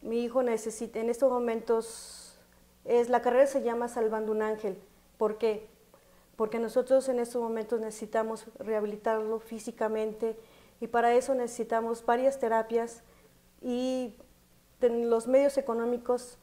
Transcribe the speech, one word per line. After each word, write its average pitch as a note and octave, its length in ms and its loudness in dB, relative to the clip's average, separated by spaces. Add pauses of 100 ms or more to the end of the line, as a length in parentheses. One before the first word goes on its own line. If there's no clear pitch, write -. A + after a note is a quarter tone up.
mi A#3 200 -2
hijo A#3+ 200 0
necesita, A3+ 560 -4
en A3+ 100 -2
estos B3 220 2
momentos, A3+ 1080 -4 (460)
es, A#3 240 4
la A#3+ 140 4
carrera B3+ 240 6
se C4+ 160 0
llama A#3 240 -2
Salvando A3 440 -2
un G#3+ 120 0
Ángel. G#3+ 340 -4 (400)
¿Por G#3+ 220 0
qué? G#3+ 280 -2 (680)
Porque A3 220 -2
nosotros B3 520 2
en B3 100 2
estos A#3+ 220 -2
momentos A3+ 400 -2
necesitamos A3 640 -4 (120)
rehabilitarlo G#3+ 840 -2
físicamente A3 1000 -4 (400)
y A#3 80 -8
para A#3 260 4
eso B3+ 220 4
necesitamos A#3 720 -2
varias C4 340 2
terapias A3+ 640 0 (580)
y B3+ 540 -4 (640)
ten-, A#3 300 2
los A3+ 180 2
medios C#4 300 6
económicos A#3+ 840 -2